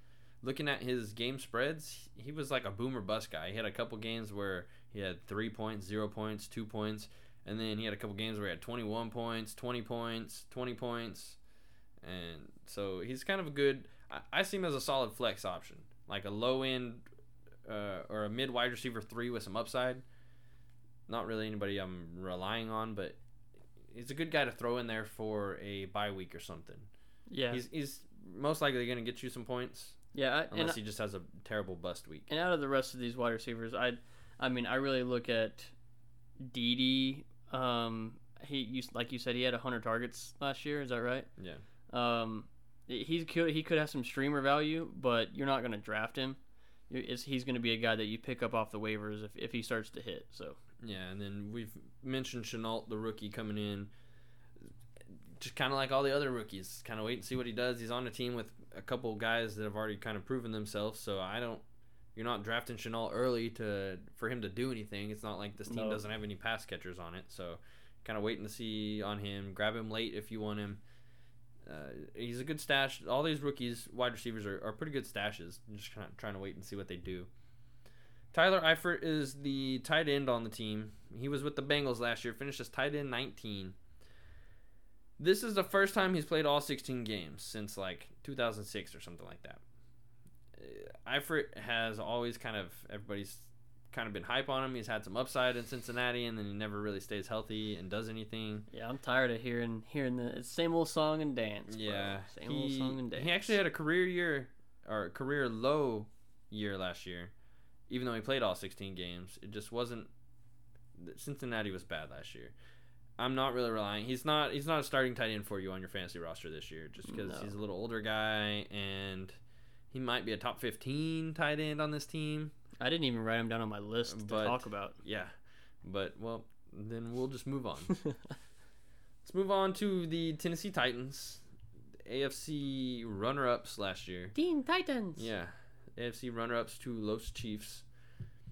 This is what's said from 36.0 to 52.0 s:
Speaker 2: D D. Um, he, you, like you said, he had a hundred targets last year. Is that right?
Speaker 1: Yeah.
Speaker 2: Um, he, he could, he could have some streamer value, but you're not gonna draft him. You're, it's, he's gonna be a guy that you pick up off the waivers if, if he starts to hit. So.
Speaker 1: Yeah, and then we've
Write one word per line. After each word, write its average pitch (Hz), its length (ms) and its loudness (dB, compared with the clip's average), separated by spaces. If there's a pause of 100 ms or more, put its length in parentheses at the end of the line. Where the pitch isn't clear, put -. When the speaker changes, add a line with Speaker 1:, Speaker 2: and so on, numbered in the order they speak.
Speaker 2:
D 120 220 6
D. 131 500 6 (320)
Um, 117 560 2 (300)
he, 143 160 -2
you, 123 240 0 (120)
like 120 180 0
you 127 60 -4
said, 120 160 0
he 123 80 2
had 127 120 6
a 120 40 2
hundred 120 240 0
targets 117 580 0
last 139 240 0
year. 147 180 0
Is 131 80 -4
that 120 120 2
right? 127 240 2 (140)
Speaker 1:
Yeah. 87 160 -6 (360)
Speaker 2:
Um, 117 520 4 (420)
he, 120 180 -2
he 165 200 2
could, 165 260 4
he 151 120 4
could 160 160 4
have 151 120 4
some 131 140 0
streamer 139 360 2
value, 151 500 4 (100)
but 117 360 4
you're 139 100 2
not 135 160 4
gonna 117 160 0
draft 107 380 0
him. 131 200 0 (540)
You're, 127 120 -2
it's, 123 200 -2
he's 131 220 0
gonna 123 160 2
be 117 120 6
a 113 60 4
guy 113 180 6
that 110 100 2
you 110 120 -2
pick 123 240 -2
up 117 120 2
off 110 160 4
the 107 100 -4
waivers 107 440 -2
if, 104 120 -8
if - 160 -4
he 117 100 0
starts 113 280 0
to - 120 -10
hit. - 280 -6
So. 73 260 -10 (280)
Speaker 1:
Yeah, 95 260 -4
and 98 100 -6
then 101 320 -4
we've 113 200 -6 (300)